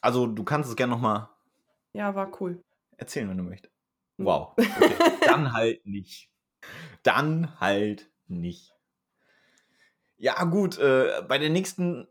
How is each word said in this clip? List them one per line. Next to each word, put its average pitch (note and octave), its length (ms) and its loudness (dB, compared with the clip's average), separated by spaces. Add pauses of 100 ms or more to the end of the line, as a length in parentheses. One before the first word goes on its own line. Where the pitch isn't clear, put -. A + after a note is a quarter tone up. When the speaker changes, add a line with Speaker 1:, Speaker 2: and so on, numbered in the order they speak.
Speaker 1:
Also B2 240 2
du A2 180 -6
kannst D3 260 -2
es A2+ 60 -10
gerne B2 160 0
noch A#2 80 -2
mal A2 300 0 (640)
Speaker 2:
Ja, G3+ 220 -4
war F#3+ 160 -6 (100)
cool. F3 180 -6 (380)
Speaker 1:
erzählen, A#2+ 320 -8
wenn F#2 80 -6
du F#2 60 -6
möchtest. F2+ 280 -14 (460)
Speaker 2:
Hm. - 80 -6
Speaker 1:
Wow. E2+ 320 -2
Okay. - 380 4 (160)
Speaker 2:
<laughs> - 140 -2
Speaker 1:
Dann C#3 280 4
halt A2+ 320 0
nicht. G2+ 460 -12 (720)
Dann D#3 560 2
halt G2+ 520 -2 (160)
nicht. F2 460 -10 (1400)
Ja, B2+ 280 0
gut, F3+ 340 0
äh, C3 480 4
bei C3 100 0
der D3+ 140 0
nächsten F3 600 -2